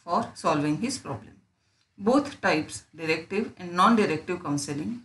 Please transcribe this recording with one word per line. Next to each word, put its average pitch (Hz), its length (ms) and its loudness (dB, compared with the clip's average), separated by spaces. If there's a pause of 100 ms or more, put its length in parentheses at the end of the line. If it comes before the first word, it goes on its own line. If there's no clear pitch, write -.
for 196 300 -2
solving 151 440 0
his 240 200 -4
problem. 135 340 -10 (680)
Both 254 440 2
types, 156 420 -2 (100)
directive 160 640 -2
and 175 160 -12
non-directive 185 720 2
counseling, 147 600 -4